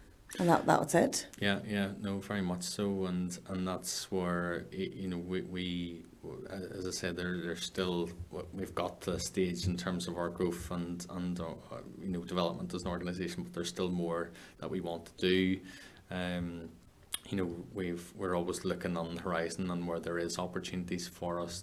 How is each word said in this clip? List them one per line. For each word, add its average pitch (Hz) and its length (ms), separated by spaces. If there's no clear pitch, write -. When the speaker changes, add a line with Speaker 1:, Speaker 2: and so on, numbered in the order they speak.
Speaker 1:
And 180 100
that, - 180
that 156 140
was - 140
it? - 320
Speaker 2:
Yeah, 101 280
yeah, 101 240
no, 101 180
very 101 240
much 90 200
so. 98 440
And, 90 320
and 92 180
that's - 440
where, 87 600
y-, 95 220
you 95 160
know, 90 80
we, 90 260
we, 87 600
as 92 160
I 92 40
said, 87 260
there, 90 240
there's 85 240
still, 87 460
we've 92 220
got - 260
the 87 180
stage 90 480
in 90 100
terms 87 320
of 85 100
our 87 100
growth 87 420
and, 87 400
and, 90 300
uh, 85 40
you 98 60
know, 87 140
development 87 520
as 90 80
an 95 60
organisation, 87 560
but - 100
there's 85 140
still 95 200
more 85 420
that 78 120
we 92 100
want 85 260
to - 100
do. 92 440
Um, 87 580
you 98 100
know, 90 120
we've, 87 420
we're 90 220
always 87 280
looking 90 320
on 85 180
the 82 80
horizon 87 480
and 87 160
where 85 140
there 85 180
is 85 200
opportunities 90 680
for 87 320
us 87 220